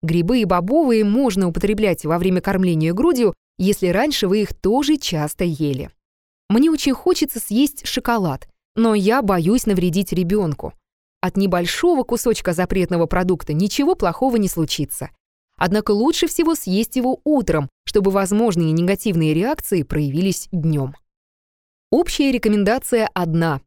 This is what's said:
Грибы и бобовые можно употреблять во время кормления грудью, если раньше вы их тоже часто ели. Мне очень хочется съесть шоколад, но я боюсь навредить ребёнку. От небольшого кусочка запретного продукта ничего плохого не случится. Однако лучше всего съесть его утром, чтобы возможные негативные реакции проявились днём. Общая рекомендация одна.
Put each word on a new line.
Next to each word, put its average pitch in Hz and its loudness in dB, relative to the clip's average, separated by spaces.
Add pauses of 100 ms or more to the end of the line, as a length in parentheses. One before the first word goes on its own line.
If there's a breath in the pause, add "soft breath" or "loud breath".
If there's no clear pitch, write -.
Грибы 170 0
и 220 0
бобовые 214 2
можно 208 2
употреблять 202 0
во 160 0
время 185 2
кормления 175 0
грудью, 240 2 (240)
если 190 0
раньше 214 0
вы 208 2
их 190 -6
тоже 277 0
часто 151 -4
ели. 151 -4 (580)
Мне 269 4
очень 285 0
хочется 311 -2
съесть 254 -2
шоколад, 202 -4 (280)
но 226 2
я 214 2
боюсь 196 2
навредить 180 0
ребёнку. 175 -2 (460)
От 185 -4
небольшого 196 0
кусочка 226 -2
запретного 175 0
продукта 180 -2
ничего 208 0
плохого 233 0
не 202 2
случится. - -4 (480)
Однако 208 0
лучше 262 2
всего 330 0
съесть 208 -2
его 254 -2
утром, 175 0 (160)
чтобы 196 2
возможные 196 2
негативные 170 0
реакции 196 -2
проявились 151 -2
днём. 151 -2 (960)
Общая 285 0
рекомендация 220 0
одна. 165 -2